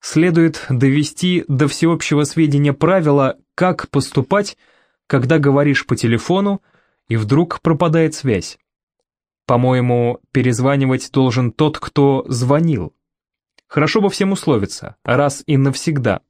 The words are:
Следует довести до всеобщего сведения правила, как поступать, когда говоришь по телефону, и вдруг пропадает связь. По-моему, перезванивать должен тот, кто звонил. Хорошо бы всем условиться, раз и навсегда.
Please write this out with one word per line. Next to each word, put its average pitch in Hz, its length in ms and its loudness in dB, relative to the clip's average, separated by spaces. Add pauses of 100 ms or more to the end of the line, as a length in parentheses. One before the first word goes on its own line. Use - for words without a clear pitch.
Следует 165 640 0
довести 143 760 0
до 147 220 0
всеобщего 160 560 0
сведения 143 480 0
правила, 147 640 0 (180)
как - 340 -2
поступать, 147 680 -2 (500)
когда 139 320 2
говоришь 143 460 2
по 123 100 -2
телефону, 180 680 -2 (460)
и 113 80 -2
вдруг 131 460 0
пропадает 165 520 0
связь. 110 460 -4 (840)
По-моему, 123 760 0 (140)
перезванивать 131 800 0
должен 123 400 0
тот, 156 260 -2
кто 139 480 0
звонил. 131 680 0 (720)
Хорошо - 360 0
бы 202 80 2
всем 190 240 -2
условиться, - 720 -4
раз 139 400 0
и 151 100 0
навсегда. 135 640 0 (100)